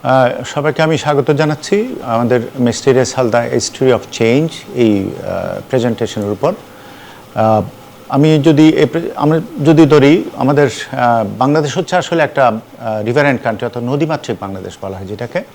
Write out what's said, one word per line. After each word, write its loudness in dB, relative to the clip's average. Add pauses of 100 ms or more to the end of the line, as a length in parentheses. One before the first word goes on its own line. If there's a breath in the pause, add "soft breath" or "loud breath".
আহ, 2
সবাইকে -2
আমি 2
স্বাগত 0
জানাচ্ছি -2
আমাদের 0 (180)
মিস্টেরিয়াস 0
হালদা, 0
A 0
Story 0
of -2
Change 2 (260)
এই, 2
আহ, -8
প্রেজেন্টেশনের -4
উপর। -2 (840 loud breath)
আহ, 2 (480)
আমি 4
যদি 6
এ 4
প্রে-, -6
আমরা 0 (240)
যদি 6
ধরি, 6 (140)
আমাদের, 2 (220)
আহ, 0 (120)
বাংলাদেশ 0
হচ্ছে -4
আসলে 0
একটা, 2
আহ, -6
river 0
and 2
country, -4
অর্থাৎ -6
নদীমাতৃক -4
বাংলাদেশ -10
বলা -8
হয় -12
যেটাকে। -8 (120)